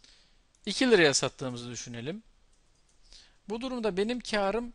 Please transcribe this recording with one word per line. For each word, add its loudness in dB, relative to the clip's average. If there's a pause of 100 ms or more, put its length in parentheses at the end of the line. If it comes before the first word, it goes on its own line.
(680)
İki 2
liraya 8
sattığımızı -4
düşünelim. -10 (1300)
Bu -6
durumda -2
benim 0
karım -2